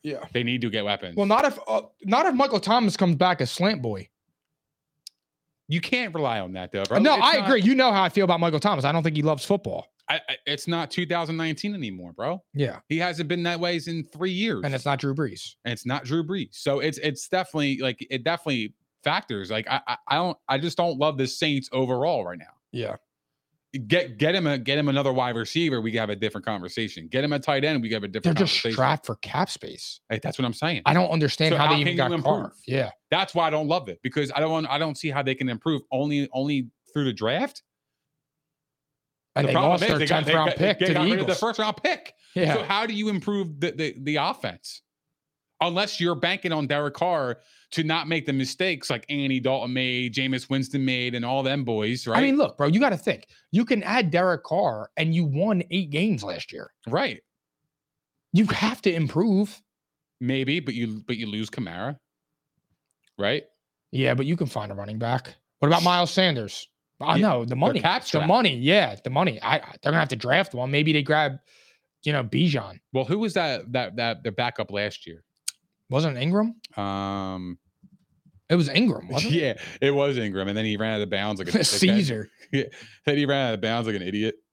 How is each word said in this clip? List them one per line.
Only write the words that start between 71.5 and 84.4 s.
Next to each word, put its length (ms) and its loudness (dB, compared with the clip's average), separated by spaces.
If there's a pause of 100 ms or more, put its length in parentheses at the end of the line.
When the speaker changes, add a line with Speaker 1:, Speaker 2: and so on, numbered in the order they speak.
Speaker 1:
you 100 -2
know, 100 0
Bijan. 560 0 (140)
Speaker 2:
Well, 120 0
who 140 -2
was 160 -2
that, 380 -2
that, 240 -2
that, 260 -4
the 80 -4
backup 400 -4
last 340 -6
year? 180 -20 (640)
Speaker 1:
Wasn't 280 0
it 40 -4
Ingram? 320 2 (240)
Speaker 2:
Um, 800 -6 (920)
Speaker 1:
It 60 4
was 140 4
Ingram, 380 2
wasn't 260 -2
it? 40 2
Speaker 2:
<laughs> 40 2
Yeah, 120 0 (280)
it 100 4
was 260 2
Ingram, 320 -2
and 80 -2
then 80 0
he 120 0
ran 200 -2
out 40 -2
of 80 -4
bounds 300 -2
like 80 -6
a 40 -6
Speaker 1:
<laughs> 60 2
Speaker 2:
dickhead. 80 2
Speaker 1:
Caesar. 640 2 (120)
Speaker 2:
<laughs> 100 -14
Yeah, 140 0 (400)
then 120 2
he 80 2
ran 220 0
out 80 0
of 60 -6
bounds 260 -2
like 80 -2
an 60 -4
idiot. 340 -2 (180)